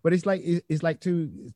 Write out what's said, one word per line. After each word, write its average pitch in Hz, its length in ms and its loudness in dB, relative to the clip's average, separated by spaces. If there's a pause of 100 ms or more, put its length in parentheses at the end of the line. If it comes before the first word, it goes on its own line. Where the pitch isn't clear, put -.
but 170 120 4
it's 180 120 2
like, 190 160 2
it, 170 260 0
it's 156 140 0
like 165 180 0
two, 170 560 -4